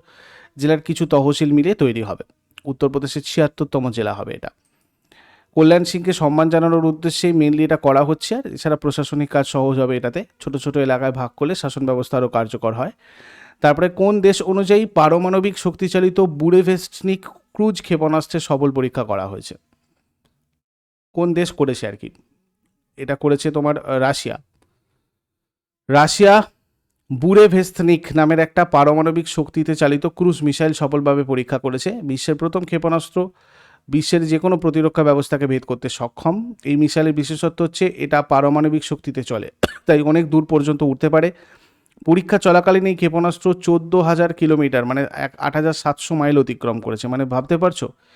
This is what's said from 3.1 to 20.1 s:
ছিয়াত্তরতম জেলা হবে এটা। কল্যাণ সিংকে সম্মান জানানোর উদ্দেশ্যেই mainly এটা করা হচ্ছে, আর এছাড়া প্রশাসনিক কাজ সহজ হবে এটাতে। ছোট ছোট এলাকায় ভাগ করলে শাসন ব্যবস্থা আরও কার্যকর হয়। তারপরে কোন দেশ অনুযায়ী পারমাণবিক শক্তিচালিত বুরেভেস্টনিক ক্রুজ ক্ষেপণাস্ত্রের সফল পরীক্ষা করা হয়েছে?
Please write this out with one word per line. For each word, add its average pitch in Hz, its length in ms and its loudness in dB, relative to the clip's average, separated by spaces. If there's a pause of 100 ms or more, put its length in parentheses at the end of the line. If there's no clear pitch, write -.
ছিয়াত্তরতম 139 680 -4
জেলা 107 220 -4
হবে 101 200 -12
এটা। - 160 -14 (1080)
কল্যাণ 165 280 6
সিংকে 175 300 -4
সম্মান 160 360 0
জানানোর 165 360 2
উদ্দেশ্যেই 165 480 -2
mainly 151 280 2
এটা 156 160 0
করা 139 260 2
হচ্ছে, 156 320 -4
আর 269 120 -8
এছাড়া 151 280 -4
প্রশাসনিক 147 540 -4
কাজ 139 160 0
সহজ 135 340 -2
হবে 127 180 0
এটাতে। 123 280 -6 (140)
ছোট 143 180 -10
ছোট 143 200 -4
এলাকায় 131 340 0
ভাগ 123 260 -6
করলে 156 180 -2
শাসন 139 300 -6
ব্যবস্থা 131 320 -2
আরও 127 100 0
কার্যকর 113 460 -4
হয়। 131 180 -6 (680)
তারপরে 156 280 2
কোন 196 320 0
দেশ 190 200 4
অনুযায়ী 196 440 2
পারমাণবিক 185 720 2
শক্তিচালিত 185 640 0
বুরেভেস্টনিক 180 1040 0 (280)
ক্রুজ 214 280 -2
ক্ষেপণাস্ত্রের 156 600 -2
সফল 143 300 0
পরীক্ষা 131 320 -2
করা 98 240 -4
হয়েছে? 101 280 -14 (1600)